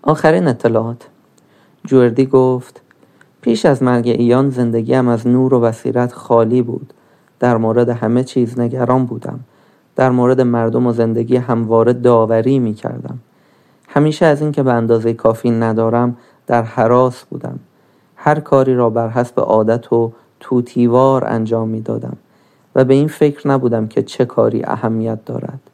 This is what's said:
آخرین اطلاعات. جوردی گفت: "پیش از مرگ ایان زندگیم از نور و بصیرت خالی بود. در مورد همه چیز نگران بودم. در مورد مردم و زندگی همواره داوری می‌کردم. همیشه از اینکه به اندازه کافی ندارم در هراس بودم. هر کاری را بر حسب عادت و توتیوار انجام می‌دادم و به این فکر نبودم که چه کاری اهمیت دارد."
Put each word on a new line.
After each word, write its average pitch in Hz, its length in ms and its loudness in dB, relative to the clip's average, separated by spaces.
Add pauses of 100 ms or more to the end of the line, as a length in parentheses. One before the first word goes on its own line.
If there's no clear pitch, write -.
آخرین 160 460 2
اطلاعات. 117 600 -2 (760)
جوردی 123 400 2
گفت: 127 560 0 (600)
"پیش 226 240 -2
از 131 180 2
مرگ 123 240 0
ایان 120 420 2
زندگیم 123 580 -2
از 117 200 0
نور 131 260 2
و 127 60 2
بصیرت 120 540 -2
خالی 117 480 0
بود. 120 320 -8 (460)
در 123 180 2
مورد 113 320 0
همه 117 340 -2
چیز 123 360 -4
نگران 127 460 0
بودم. 123 340 -10 (560)
در 131 140 2
مورد 127 320 2
مردم 120 460 0
و 120 60 0
زندگی 117 440 0
همواره 117 560 2
داوری 120 680 2
می‌کردم. 123 600 -6 (680)
همیشه 151 380 0
از 147 160 2
اینکه 147 220 -2
به 131 100 2
اندازه 117 400 0
کافی 113 380 0
ندارم 113 680 0 (300)
در 117 160 0
هراس 123 600 0
بودم. - 360 -12 (560)
هر 151 240 0
کاری 131 360 2
را 120 140 2
بر 113 200 -2
حسب 123 300 -2
عادت 110 540 0
و 117 180 0 (280)
توتیوار 123 840 0
انجام 113 440 -4
می‌دادم 113 480 -8 (580)
و 131 80 4
به 131 100 4
این 139 140 2
فکر 147 400 -2
نبودم 120 400 0
که 113 160 -4
چه - 220 -4
کاری 113 380 0
اهمیت 110 640 -4
دارد." 123 340 -10 (140)